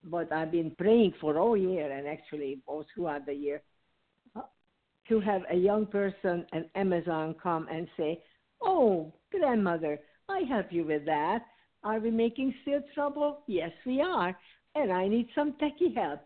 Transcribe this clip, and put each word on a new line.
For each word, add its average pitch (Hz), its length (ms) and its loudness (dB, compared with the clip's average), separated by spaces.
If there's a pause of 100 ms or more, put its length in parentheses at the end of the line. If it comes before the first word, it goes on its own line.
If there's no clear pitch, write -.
but 165 280 -4
I've 160 200 -2
been 160 260 0
praying 208 420 6
for 151 180 0
all 220 180 4
year 185 340 0
and 139 160 -6
actually 147 600 -8
all 151 180 -8 (100)
throughout 147 320 -4
the 143 80 -6
year, 143 280 -4 (760)
uh, 233 60 -10 (680)
to 220 120 4
have 196 300 0
a 175 60 2
young 202 300 4
person, 190 640 -2
an 160 220 -4
Amazon, 170 680 0
come 165 280 -2
and 165 260 -6
say, 165 260 -2 (380)
"Oh, 220 520 2 (180)
grandmother, 185 680 0 (300)
I 392 120 -2
help 247 320 -2
you 170 120 0
with 151 220 -2
that. 160 400 0 (380)
Are 214 140 -2
we 226 120 0
making 233 520 0
still 285 200 -2 (120)
trouble?" 294 520 -2
"Yes, 170 260 -2 (120)
we 254 160 0
are. 190 360 0 (380)
And 262 180 2
I 185 160 2
need 233 260 2
some 294 200 0
techie 294 400 0
help." 151 320 -4